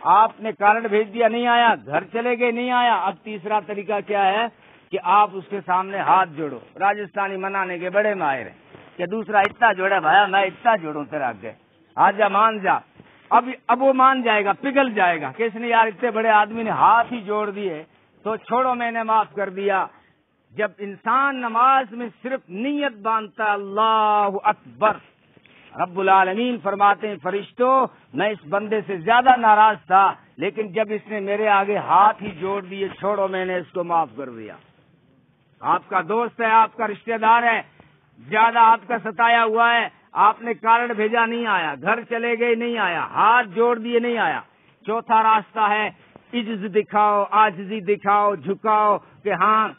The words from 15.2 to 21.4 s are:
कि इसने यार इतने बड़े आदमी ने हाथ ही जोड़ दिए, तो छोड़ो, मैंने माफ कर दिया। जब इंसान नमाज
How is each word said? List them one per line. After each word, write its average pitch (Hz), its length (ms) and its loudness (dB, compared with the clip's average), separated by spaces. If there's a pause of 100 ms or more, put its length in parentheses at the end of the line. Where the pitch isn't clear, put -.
कि 220 120 -4
इसने 226 240 -6
यार 226 200 2
इतने 226 220 -4
बड़े 220 180 -2
आदमी 214 360 2
ने 214 60 -4
हाथ 185 340 4
ही 240 160 -8
जोड़ 208 300 -6
दिए, 180 360 -8 (380)
तो 214 120 -6
छोड़ो, 254 380 -2
मैंने 233 280 -4
माफ 220 340 0
कर 196 140 -4
दिया। 190 380 -2 (680)
जब 202 240 -4
इंसान 240 560 -2
नमाज 247 560 0